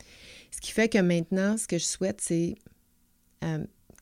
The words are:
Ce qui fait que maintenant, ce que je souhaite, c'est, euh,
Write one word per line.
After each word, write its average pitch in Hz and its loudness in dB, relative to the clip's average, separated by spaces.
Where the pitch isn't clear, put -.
Ce - -14
qui - -10
fait 220 4
que 220 4
maintenant, 185 2
ce - -6
que 170 0
je 165 -4
souhaite, - -4
c'est, 170 0
euh, 160 -4